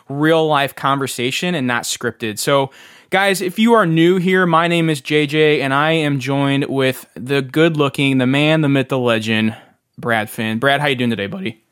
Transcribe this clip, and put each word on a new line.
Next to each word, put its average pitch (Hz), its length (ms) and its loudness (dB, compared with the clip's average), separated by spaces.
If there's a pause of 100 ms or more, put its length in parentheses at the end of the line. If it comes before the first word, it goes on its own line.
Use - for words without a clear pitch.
real 156 400 2
life 139 280 0
conversation 135 800 -4
and 131 120 -2
not 120 160 -2
scripted. 110 560 -6
So, 139 320 0 (380)
guys, 196 320 0
if 185 160 -6
you 226 160 4
are 214 120 4
new 165 320 4
here, 185 280 2
my 165 220 2
name 170 220 0
is 147 100 -2
J 151 280 0
J, 151 340 2
and 135 120 -2
I 151 180 2
am 147 280 0
joined 139 460 0
with 131 400 -2 (100)
the 135 260 -2
good 156 360 0
looking, 139 400 0
the 127 100 2
man, 151 320 2
the 147 100 0
myth, 139 200 0
the 135 100 -2
legend, 110 560 0 (420)
Brad 113 320 -2
Finn. 110 300 -6
Brad, 139 220 2
how 147 60 0
you 139 80 0
doing 120 160 0
today, 101 160 -4
buddy? 98 440 -10